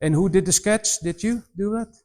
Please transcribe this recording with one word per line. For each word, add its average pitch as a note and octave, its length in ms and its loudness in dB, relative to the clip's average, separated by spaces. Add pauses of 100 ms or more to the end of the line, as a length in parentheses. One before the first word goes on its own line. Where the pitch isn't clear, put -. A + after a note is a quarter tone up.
And D#3 120 2
who F3+ 160 4
did F3+ 160 4
the F#3 60 -2
sketch? - 480 0
Did E3 240 -6
you A3+ 200 -2 (120)
do G3+ 160 -2
that? A3+ 340 -6